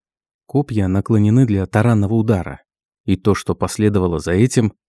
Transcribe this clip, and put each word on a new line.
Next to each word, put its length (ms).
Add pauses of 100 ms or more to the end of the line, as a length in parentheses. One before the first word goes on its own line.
(440)
Копья 420
наклонены 600
для 180
таранного 480
удара. 480 (460)
И 100
то, 180
что 200
последовало 640
за 140
этим, 420 (140)